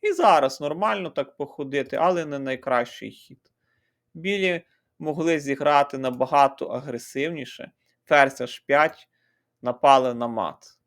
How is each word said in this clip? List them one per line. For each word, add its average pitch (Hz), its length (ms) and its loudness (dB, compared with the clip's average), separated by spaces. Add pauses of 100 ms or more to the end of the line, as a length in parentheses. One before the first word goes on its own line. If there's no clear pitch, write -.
І 415 120 0
зараз 175 480 4
нормально 180 500 -4
так 135 260 -8
походити, 143 600 -6
але 170 280 0
не 143 140 -8
найкращий 127 720 -4
хід. - 280 -20 (760)
Білі 185 480 -2 (360)
могли 156 420 -2
зіграти 143 580 0
набагато 131 680 0
агресивніше. 135 1040 -10 (320)
Ферзь 139 360 4
Аш - 180 -10
п'ять, 147 500 0 (540)
напали 127 520 4
на 120 140 -6
мат. 110 580 -8